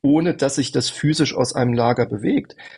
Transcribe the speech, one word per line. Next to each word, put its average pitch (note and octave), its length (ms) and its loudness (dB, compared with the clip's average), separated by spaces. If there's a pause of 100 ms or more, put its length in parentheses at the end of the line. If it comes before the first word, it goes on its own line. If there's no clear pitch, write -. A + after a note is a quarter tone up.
ohne D#3+ 340 2
dass F3 200 -2
sich C3+ 180 -4
das C3 160 0
physisch D3+ 440 0
aus - 220 -2
einem B2 160 2
Lager A#2 340 2
bewegt. - 520 -4 (200)